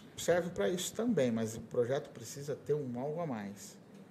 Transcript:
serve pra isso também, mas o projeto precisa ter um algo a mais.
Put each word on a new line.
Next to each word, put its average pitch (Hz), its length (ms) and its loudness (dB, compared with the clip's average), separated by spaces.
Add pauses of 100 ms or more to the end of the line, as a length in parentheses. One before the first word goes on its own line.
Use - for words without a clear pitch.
(160)
serve 175 340 4
pra 202 180 2
isso 180 260 0
também, 147 360 4
mas 113 260 2
o 113 40 -6
projeto 123 500 0
precisa 139 460 -6
ter - 180 0
um 127 240 -2
algo 151 220 -2
a 170 60 -2
mais. 104 520 -6 (320)